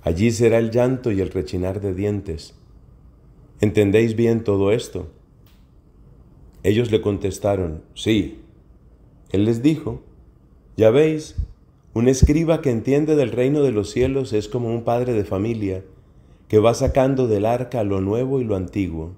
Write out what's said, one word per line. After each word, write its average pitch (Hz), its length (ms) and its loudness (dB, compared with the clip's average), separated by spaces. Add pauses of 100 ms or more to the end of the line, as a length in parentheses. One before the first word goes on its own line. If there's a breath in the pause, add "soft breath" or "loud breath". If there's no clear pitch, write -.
Allí 92 300 0
será 113 260 4
el 113 140 0
llanto 123 400 0
y 98 100 -2
el 90 80 -2
rechinar 92 500 -6
de 98 140 -6
dientes. 98 680 -8 (1000)
¿Entendéis 107 540 2
bien 113 280 2
todo 98 280 2
esto? 92 380 -4 (1500)
Ellos 107 260 2
le 107 100 2
contestaron, 95 840 -2 (100)
"Sí". 104 460 -2 (920)
Él 101 140 0
les 117 160 0
dijo, - 400 -2 (760)
"Ya 110 120 6
veis, 156 460 2 (580)
un 117 140 2
escriba 156 540 4
que 143 100 0
entiende 139 440 0
del 127 160 0
reino 131 300 2
de 135 100 4
los 104 200 -2
cielos 131 420 -2
es 107 140 0
como 117 260 -4
un 117 100 -4
padre 120 300 -2
de 104 120 0
familia 98 580 -4 (640 soft breath)
que 107 100 4
va 113 160 6
sacando 131 540 2
del 104 180 0
arca 123 380 -2
lo 98 180 -2
nuevo 127 400 -2
y 120 40 -4
lo 104 100 -2
antiguo". 87 640 -6